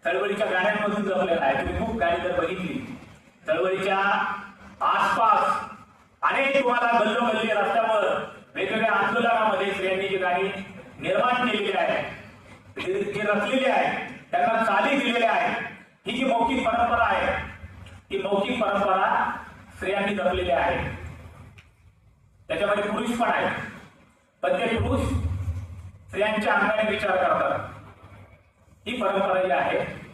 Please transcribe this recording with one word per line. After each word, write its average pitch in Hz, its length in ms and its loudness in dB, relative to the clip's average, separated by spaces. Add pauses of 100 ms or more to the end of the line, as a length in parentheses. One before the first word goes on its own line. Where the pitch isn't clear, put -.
चळवळीच्या 202 440 0
गाण्यांमधून 202 560 0
जपलेला 185 420 0
आहे. - 120 2
तुम्ही - 280 -2
खूप 220 120 -4
गाणी 170 200 2
जर 180 220 -2
बघितली, 175 580 -4 (500)
चळवळीच्या 190 500 2 (840)
आसपास - 880 2 (520)
अनेक 269 420 2
तुम्हाला 233 360 2
गल्लोगल्ली 220 520 2
रस्त्यावर 202 840 0 (220)
वेगवेगळ्या 214 360 0
आंदोलनामध्ये 214 800 2
स्त्रियांनी 185 360 -2
जी 190 100 -2
गाणी 180 260 0 (560)
निर्माण 247 480 2
केलेली 208 300 0
आहे, - 260 0 (760)
जी, 196 220 -2
जी 202 180 -4
रचलेली 254 440 2
आहे, - 500 0 (160)
त्यांना 226 320 2
चाली 277 360 2
दिलेल्या 233 320 2
आहे, - 400 -2 (340)
ही 240 120 -4
जी 262 60 0
मौखिक 233 440 2
परंपरा 233 380 4
आहे, - 460 0 (580)
ती 196 120 -2
मौखिक 202 420 0
परंपरा 196 680 2 (440)
स्त्रियांनी 202 400 -2
जपलेली 180 360 0
आहे. - 440 0 (1500)
त्याच्यामध्ये 202 360 2
पुरुष 220 260 -2
पण 233 200 2
आहेत, - 220 2 (880)
पण 180 120 2
ते 220 140 0
पुरुष 226 340 0 (1040)
स्त्रियांच्या 208 460 0
अंगाने 214 360 2
विचार 196 260 0
करतात. - 440 2 (1300)
ही 233 160 -6
परंपरा 190 420 2
जी 185 80 2
आहे 170 340 2 (280)